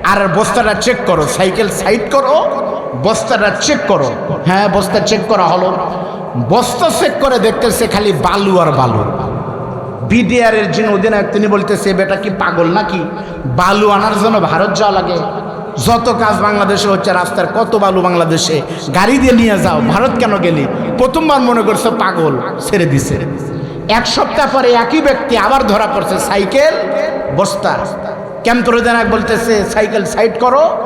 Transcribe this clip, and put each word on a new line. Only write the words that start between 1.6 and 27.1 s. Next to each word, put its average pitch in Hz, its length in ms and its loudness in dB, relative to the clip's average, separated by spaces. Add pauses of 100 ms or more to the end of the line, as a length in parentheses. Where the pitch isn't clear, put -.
সাইড 202 300 0 (120)
করো, 277 380 2 (540)
বস্তাটা 208 480 0 (100)
চেক 285 160 0 (100)
করো।" 147 240 2 (340)
হ্যাঁ, 196 280 2
বস্তা 196 260 0
চেক 214 280 0
করা 202 160 2
হলো। 180 340 0 (720)
বস্তা 240 400 2 (100)
চেক 311 120 2 (100)
করে 254 180 2
দেখতেছে 220 480 0
খালি 208 240 0
বালু 185 480 2
আর 160 120 4
বালু। 120 320 0 (1040)
বিডিআর 226 460 2
এর 208 160 0
যিনি 214 160 0
অধিনায়ক, 202 460 0
তিনি 208 140 2
বলতেছে, 202 460 0
"বেটা 190 220 0
কি 208 140 -6
পাগল 170 360 0
নাকি? 190 340 0 (460)
বালু 190 440 2
আনার 208 340 2
জন্য 220 180 2
ভারত 165 320 0
যাওয়া 196 280 2
লাগে? 175 160 -2 (680)
যত 233 340 2
কাজ 208 220 0
বাংলাদেশে 202 460 0
হচ্ছে 196 260 0
রাস্তার, 175 340 0
কত 220 280 0
বালু 196 260 2
বাংলাদেশে, 165 600 0 (340)
গাড়ি 220 220 4
দিয়ে 254 160 4
নিয়ে 226 240 4
যাও, 175 240 2
ভারত 226 380 2
কেন 214 180 2
গেলি?" 160 280 0 (320)
প্রথমবার 285 420 2
মনে 240 220 2
করছে 214 280 0
পাগল, 170 480 0 (220)
ছেড়ে 180 260 0
দিছে। 139 340 0 (680)
এক 233 180 0
সপ্তাহ - 460 0
পরে 262 200 4
একই 240 280 2
ব্যক্তি 254 360 0
আবার 233 300 2
ধরা 208 200 2
পড়ছে, 285 320 -2
সাইকেল, 254 540 2 (640)